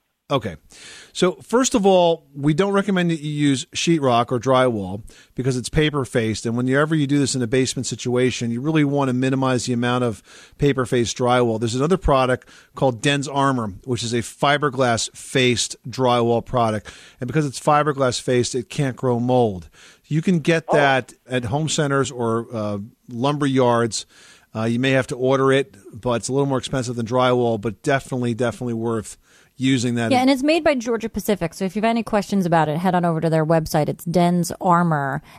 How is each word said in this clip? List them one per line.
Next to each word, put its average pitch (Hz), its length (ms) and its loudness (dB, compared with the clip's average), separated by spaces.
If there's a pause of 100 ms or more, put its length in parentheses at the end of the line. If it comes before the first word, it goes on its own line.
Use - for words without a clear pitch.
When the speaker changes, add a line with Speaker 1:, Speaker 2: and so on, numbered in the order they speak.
(300)
Speaker 1:
Okay. 104 260 -4 (560)
So 180 200 0 (100)
first 254 320 0
of 208 100 2
all, 175 400 4 (120)
we 147 180 0
don't 196 180 0
recommend 190 380 2
that 160 100 -2
you 151 120 -6
use 143 320 2 (100)
sheetrock 135 560 2
or 127 80 0
drywall 113 640 0 (320)
because 127 220 -2
it's 120 120 -6
paper-faced, 131 760 -2
and 117 100 -2
whenever 139 380 0
you 147 140 2
do 143 100 2
this 135 160 0
in 127 80 -2
a 113 60 -2
basement 131 380 -2
situation, 123 680 -2
you 120 80 -6
really 151 240 2
want 139 240 0
to 127 40 0
minimize 131 540 0
the 127 60 -2
amount 123 320 0
of 110 180 -4 (360)
paper-faced 127 600 0
drywall. 123 400 2
There's 113 160 -4
another 156 240 0
product 131 500 0 (280)
called 123 260 0
Den's 143 240 0
Armor, 135 460 0 (140)
which 120 180 -4
is 113 100 -6
a 117 80 0 (760)
fiberglass-faced - 760 -2 (120)
drywall 120 560 0
product, 113 480 -2 (280)
and 123 60 -6
because 147 200 -2
it's 127 140 -10
fiberglass-faced, 135 960 0
it 120 140 -6
can't 135 280 -4
grow 123 240 0
mold. 117 480 0 (380)
You 156 160 -2
can 180 180 2
get 165 280 0
Speaker 2:
Oh. - 80 2
Speaker 1:
that 135 380 2 (140)
at 127 180 -2
home 147 220 -2
centers 139 420 0
or, 117 420 -2
uh, 104 260 -4 (300)
lumber 139 380 -2
yards. 120 600 2 (480)
Uh, 110 100 -4
you 117 140 0
may 135 140 0
have 131 160 2
to 131 80 -8
order 135 360 2
it, 135 220 0 (180)
but 123 220 -4
it's 117 140 -4
a 127 40 -6
little 139 140 0
more 131 120 -2
expensive 123 380 -6
than 117 100 -4
drywall, 123 540 2
but 104 220 -6
definitely, 127 520 -2
definitely 120 400 -4
worth 113 420 -4 (400)
using 127 400 0
that. 117 140 0
Speaker 3:
Yeah, 254 100 4
and 262 100 4
it's 262 120 0
made 311 220 2
by 311 100 4
Georgia 226 340 -4
Pacific, 190 460 -4
so 190 100 -6
if 180 120 -4
you 208 60 -2
have 226 60 2
any 233 140 0
questions 202 440 0
about 160 220 4
it, 151 100 -2
head 180 160 0
on 175 100 2
over 160 160 0
to 165 100 0
their 156 160 2
website. 156 420 2
It's - 160 -6
Den's 175 560 2
Armor. 160 600 2 (160)